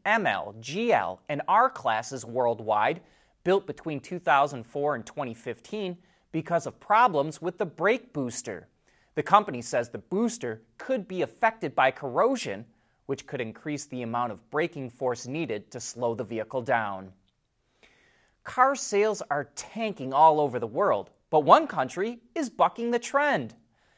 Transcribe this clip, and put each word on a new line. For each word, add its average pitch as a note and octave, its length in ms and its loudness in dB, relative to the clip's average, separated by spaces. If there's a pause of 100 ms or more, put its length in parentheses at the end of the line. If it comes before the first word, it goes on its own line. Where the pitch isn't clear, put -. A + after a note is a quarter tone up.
M G#3 200 2
L, G2+ 340 -2
G F3+ 340 -2
L, F#2 340 0
and C#3+ 180 -4
R A3+ 220 4
classes A#2 560 -4
worldwide A#2 800 0 (400)
built F#3+ 240 0
between D3 340 -8
two F3+ 180 -10
thousand C#3+ 460 2
four C#3+ 300 -2
and A2+ 100 -8
twenty B2+ 300 -8
fifteen F3 640 -10 (340)
because E3 340 -2
of - 140 -12
problems D#3 640 2
with F3 160 -6
the G#3 80 0
brake F#3+ 480 -2
booster. A#2 520 -6 (500)
The D3+ 60 -2
company F#3 400 4
says A#2+ 280 -2
the A#2 80 -10
booster B2+ 640 -4 (140)
could B3+ 300 -4
be F3+ 160 -4
affected A3 540 -2
by C3+ 160 6
corrosion, C3+ 720 -2 (400)
which C3+ 220 -6
could C3+ 120 -8
increase C3 460 -8
the B2+ 160 -10
amount A#2+ 300 -2
of - 180 -16
braking C#3+ 400 -4
force B2 380 -4
needed B2+ 420 -6
to - 80 -12
slow A#2 380 -4
the A#2+ 80 -6
vehicle A2+ 380 -6
down. G2+ 500 -2 (1300)
Car C4 320 4
sales G#3 560 0
are C#3+ 240 -4
tanking G3 580 -8
all D3+ 280 8
over B2+ 180 0
the A2+ 80 -4
world, A#2 440 0 (200)
but D#3 140 4
one B3+ 240 8
country F#3+ 500 -4 (160)
is C#4+ 160 -2
bucking G3 400 0
the A#3+ 80 0
trend. A#3+ 560 -2 (440)